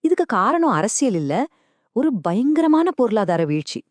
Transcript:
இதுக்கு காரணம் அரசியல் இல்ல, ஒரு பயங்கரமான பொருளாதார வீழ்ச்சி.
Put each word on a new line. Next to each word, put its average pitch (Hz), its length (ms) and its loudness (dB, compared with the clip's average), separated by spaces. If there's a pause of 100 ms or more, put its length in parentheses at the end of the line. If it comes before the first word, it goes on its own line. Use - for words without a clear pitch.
இதுக்கு 339 240 0
காரணம் 285 460 0
அரசியல் 202 440 -2
இல்ல, 160 320 -2 (460)
ஒரு 262 300 -2
பயங்கரமான 302 680 2
பொருளாதார 202 540 0
வீழ்ச்சி. 151 460 -4